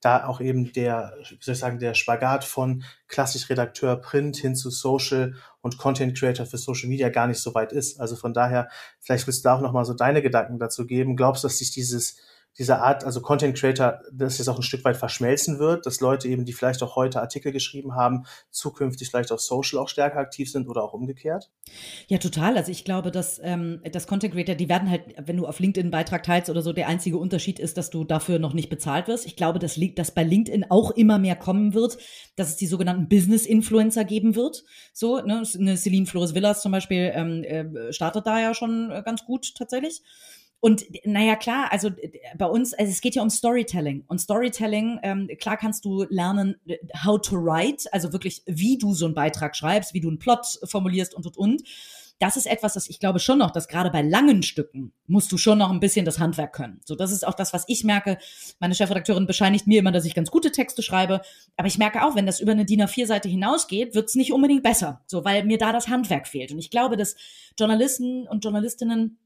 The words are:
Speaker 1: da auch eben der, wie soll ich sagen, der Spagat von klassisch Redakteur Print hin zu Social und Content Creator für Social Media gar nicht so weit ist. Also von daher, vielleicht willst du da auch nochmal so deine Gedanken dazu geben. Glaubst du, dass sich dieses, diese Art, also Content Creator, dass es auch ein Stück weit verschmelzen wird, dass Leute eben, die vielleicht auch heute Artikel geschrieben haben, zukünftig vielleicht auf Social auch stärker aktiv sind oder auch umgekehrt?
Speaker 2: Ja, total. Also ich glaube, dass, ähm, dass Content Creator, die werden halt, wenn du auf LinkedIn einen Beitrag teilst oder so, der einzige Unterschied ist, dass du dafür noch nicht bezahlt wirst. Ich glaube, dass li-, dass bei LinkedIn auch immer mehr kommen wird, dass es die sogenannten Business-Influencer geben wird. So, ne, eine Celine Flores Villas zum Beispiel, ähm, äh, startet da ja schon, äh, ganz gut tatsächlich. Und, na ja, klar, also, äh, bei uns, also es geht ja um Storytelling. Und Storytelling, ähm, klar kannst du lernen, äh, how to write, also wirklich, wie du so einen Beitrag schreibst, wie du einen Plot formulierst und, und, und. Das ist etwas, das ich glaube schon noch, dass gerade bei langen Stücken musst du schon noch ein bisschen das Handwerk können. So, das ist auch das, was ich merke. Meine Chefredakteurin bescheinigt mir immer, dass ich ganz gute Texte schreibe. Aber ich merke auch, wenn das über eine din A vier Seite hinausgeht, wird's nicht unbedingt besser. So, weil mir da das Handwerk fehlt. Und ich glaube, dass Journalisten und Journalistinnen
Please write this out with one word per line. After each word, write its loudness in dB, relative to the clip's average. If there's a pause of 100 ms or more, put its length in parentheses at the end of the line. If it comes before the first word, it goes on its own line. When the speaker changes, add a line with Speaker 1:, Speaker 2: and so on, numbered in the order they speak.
Speaker 1:
da 4
auch -6
eben -2
der, -2 (140)
wie -20
soll -4
ich -6
sagen, -4
der -4
Spagat 0
von -2 (240)
klassisch -4
Redakteur 0
Print -2
hin -2
zu -6
Social 0 (280)
und -6
Content 0
Creator 0
für -12
Social -6
Media 0
gar 2
nicht -2
so -6
weit 0
ist. -4
Also -6
von -6
daher, 2 (320)
vielleicht 0
willst -4
du 6
da 6
auch 0
nochmal 0
so -4
deine 4
Gedanken 0
dazu -4
geben. 0
Glaubst 4
du, 0
dass -2
sich -4
dieses, -4 (420)
diese 2
Art, 2
also -4
Content 0
Creator, 2 (120)
dass -4
es -2
auch -2
ein -4
Stück -6
weit 4
verschmelzen -2
wird, 0
dass -4
Leute 2
eben, -2
die -10
vielleicht -2
auch -6
heute 0
Artikel -6
geschrieben -8
haben, 0 (260)
zukünftig -6
vielleicht -2
auf -4
Social -4
auch -4
stärker -2
aktiv -6
sind -6
oder -4
auch -6
umgekehrt? -8 (560)
Speaker 2:
Ja, 2
total. 0
Also -2
ich -12
glaube, -4
dass, -6
ähm, -4 (120)
dass -8
Content -2
Creator, -2
die -4
werden 0
halt, -4
wenn -6
du -2
auf -6
LinkedIn 0
einen -2
Beitrag -2
teilst 2
oder -2
so, -2
der -2
einzige -2
Unterschied -4
ist, -6
dass -6
du -4
dafür 0
noch -2
nicht -2
bezahlt -4
wirst. -4
Ich -16
glaube, 0
dass -4
li-, -2
dass -4
bei 2
LinkedIn 2
auch 6
immer 6
mehr 2
kommen 2
wird, 0 (360)
dass -2
es -6
die -4
sogenannten 0
Business-Influencer 4
geben 2
wird. -2 (280)
So, -2
ne, -2 (100)
eine 2
Celine 2
Flores -2
Villas 2
zum 0
Beispiel, 0
ähm, -4
äh, -8
startet -4
da 2
ja 0
schon, -4
äh, -8
ganz -6
gut -6
tatsächlich. -6 (600)
Und, 6 (200)
na 4
ja, 6
klar, -2
also, 0
äh, -8 (260)
bei -2
uns, 0
also 0
es -4
geht 0
ja 0
um 2
Storytelling. 0
Und -4
Storytelling, -2
ähm, -4 (100)
klar -2
kannst -4
du -2
lernen, 0 (100)
äh, -6 (260)
how 4
to -2
write, 0
also -2
wirklich, -6
wie 2
du 0
so 0
einen -2
Beitrag -2
schreibst, -2
wie -2
du -2
einen -4
Plot 2
formulierst -2
und, -12
und, -14
und. 2 (560)
Das 2
ist -2
etwas, -2
das -8
ich -14
glaube 2
schon 4
noch, 4
dass -4
gerade 0
bei 0
langen 6
Stücken -6 (140)
musst 4
du 0
schon 6
noch 4
ein 2
bisschen 2
das -2
Handwerk 0
können. -10
So, -8
das -4
ist -2
auch -2
das, -4
was -2
ich -2
merke. 2 (400)
Meine 0
Chefredakteurin 2
bescheinigt 2
mir 8
immer, 4
dass 4
ich -6
ganz -2
gute 2
Texte -4
schreibe. 0 (340)
Aber 0
ich -2
merke 2
auch, 2
wenn -2
das -2
über 2
eine 2
din 4
A 4
vier -2
Seite 0
hinausgeht, -2
wird's 0
nicht 2
unbedingt 6
besser. 0
So, -6
weil 2
mir 2
da 2
das -2
Handwerk 0
fehlt. -8
Und -8
ich -12
glaube, 0
dass -2 (420)
Journalisten 0
und -4
Journalistinnen -2